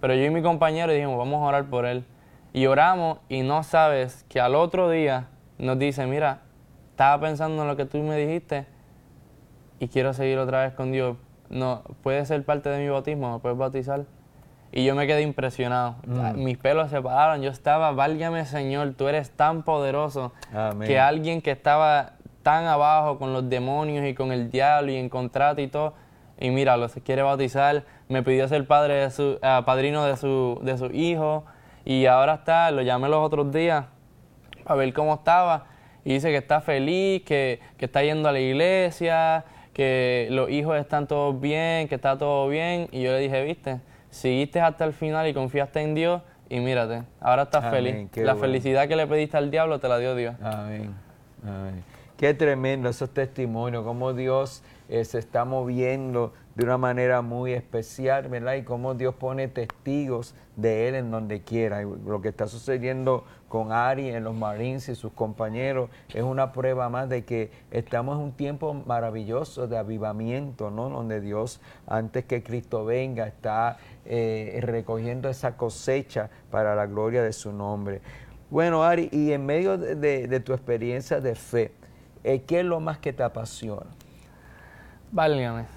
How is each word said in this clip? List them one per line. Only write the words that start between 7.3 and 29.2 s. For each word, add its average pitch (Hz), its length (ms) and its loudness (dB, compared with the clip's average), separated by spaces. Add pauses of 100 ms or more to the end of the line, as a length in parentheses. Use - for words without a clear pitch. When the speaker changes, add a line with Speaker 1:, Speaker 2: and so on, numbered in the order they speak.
Speaker 1:
en 147 60 0
lo 143 80 -2
que 139 80 -2
tú 139 140 -4
me 151 180 -2
dijiste 151 500 -2 (1120)
y 123 100 -4
quiero 131 240 0
seguir 135 260 0
otra 131 260 0
vez 131 100 -4
con 131 180 -4
Dios. 127 240 0 (320)
No, 127 340 -4 (200)
¿puedes 135 260 -2
ser 147 160 -2
parte 147 240 -2
de 143 140 -2
mi 143 60 -2
bautismo? 139 460 -2
¿Me 117 60 -8
puedes 123 180 -2
bautizar?". 135 460 -4 (680)
Y 127 120 0
yo 135 100 4
me 143 140 0
quedé 151 140 4
impresionado. 123 760 -2 (100)
Speaker 2:
Mm. 123 380 -2
Speaker 1:
Mis 127 120 -2
pelos 147 340 2
se 143 120 -2
pararon. 139 400 4
Yo 135 80 -2
estaba, 151 400 2
"Válgame, 156 560 0
Señor, 139 500 -4
tú 139 120 0
eres 147 240 0
tan 156 320 2
poderoso", 143 680 0 (220)
Speaker 2:
Amén. 107 320 -2
Speaker 1:
que 131 120 4
alguien 156 440 4
que 151 80 -2
estaba 147 600 2 (300)
tan 160 240 4
abajo 151 520 4
con 135 140 -4
los 127 180 -2
demonios 143 560 -2
y 135 80 -2
con 131 180 -2
el 120 180 -2
diablo 139 420 4
y 131 40 -2
en 127 120 -4
contrato 135 520 0
y 139 80 -4
todo, 151 260 -2 (440)
y 127 120 0
mira, 131 280 4
lo 120 100 -2
se 123 140 -12
quiere 135 200 0
bautizar, 139 640 2 (240)
me 131 140 0
pidió 131 260 4
ser 139 180 0
padre 147 280 6
de 139 160 2
su, 139 320 -2